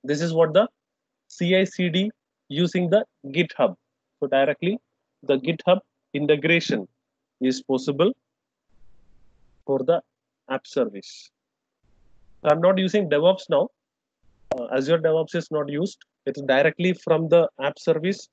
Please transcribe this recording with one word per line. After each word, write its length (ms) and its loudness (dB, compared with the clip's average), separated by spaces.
This 200 -4
is 100 -2
what 220 2
the 140 4
C 280 0
I 80 4
C 260 -4
D 200 -2
using 400 -2
the 160 2
GitHub. 480 -2
So 80 -4
directly 500 0
the 160 0
GitHub 420 0
integration 760 0
is 220 -2
possible 500 0
for 140 -2
the 200 2
app 180 -6
service. 640 -6
So 80 0
I'm 100 2
not 180 4
using 320 0
DevOps 400 2
now. 180 2
Uh, 160 -10
Azure 260 0
DevOps 360 0
is 160 -6
not 180 -4
used. 300 -6
It's 160 -8
directly 500 2
from 360 -2
the 200 6
app 180 -4
service. 540 -2